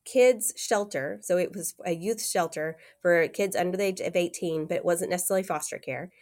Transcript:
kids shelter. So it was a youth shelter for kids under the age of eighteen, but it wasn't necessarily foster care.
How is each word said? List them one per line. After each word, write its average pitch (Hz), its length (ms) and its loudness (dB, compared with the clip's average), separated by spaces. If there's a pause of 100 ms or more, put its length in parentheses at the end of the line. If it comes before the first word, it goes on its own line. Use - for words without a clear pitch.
kids 254 500 4
shelter. 202 640 -2
So 180 160 2
it 180 160 0
was 185 200 -8 (100)
a 180 80 -2
youth 196 320 -4
shelter 160 540 -2 (240)
for 170 260 6
kids 196 280 -2
under 180 220 0
the 202 80 0
age 190 160 -2
of 170 140 -4
eighteen, 165 520 -2
but 175 100 -2
it - 80 -4
wasn't 175 260 0
necessarily 190 320 0
foster 160 360 -6
care. 135 320 -8 (100)